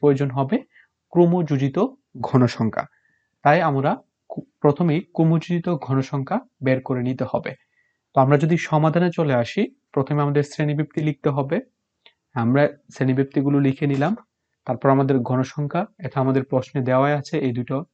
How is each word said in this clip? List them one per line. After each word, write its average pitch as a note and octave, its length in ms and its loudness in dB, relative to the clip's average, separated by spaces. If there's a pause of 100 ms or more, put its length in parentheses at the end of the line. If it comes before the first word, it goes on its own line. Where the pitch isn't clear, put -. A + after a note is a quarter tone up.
প্রয়োজন C#3+ 300 2
হবে C#3 260 -2 (560)
ক্রমযোজিত D#3+ 680 2 (420)
ঘনসংখ্যা। A#2 640 0 (600)
তাই D3+ 180 4
আমরা D3 400 -2 (280)
কু-, - 160 -12 (140)
প্রথমেই D3+ 400 2 (140)
ক্রমযোজিত E3 540 0
ঘনসংখ্যা C3+ 720 -4 (240)
বের C3 180 2
করে B2+ 220 -6
নিতে B2+ 220 -4
হবে। - 280 -6 (640)
তো - 40 -
আমরা C#3 180 6
যদি E3 180 2
সমাধানে D#3+ 540 0
চলে D#3 240 -2
আসি, A#2+ 280 -2 (300)
প্রথমে D3 300 -2
আমাদের C#3+ 200 0
শ্রেণীব্যক্তি D3 580 -4
লিখতে D3+ 280 -2
হবে। C#3 280 -2 (760)
আমরা B2 280 2 (300)
শ্রেণীব্যক্তিগুলো C3+ 680 0
লিখে C#3 260 0
নিলাম, C#3+ 260 0 (540)
তারপর C3 240 0
আমাদের C3+ 280 2
ঘনসংখ্যা, C3 640 -4 (160)
এটা - 220 -10
আমাদের C3 240 0
প্রশ্নে C3 380 -4
দেওয়াই C3 300 2
আছে D3 260 -6
এই C3 140 -2
দুটো B2 240 -6 (180)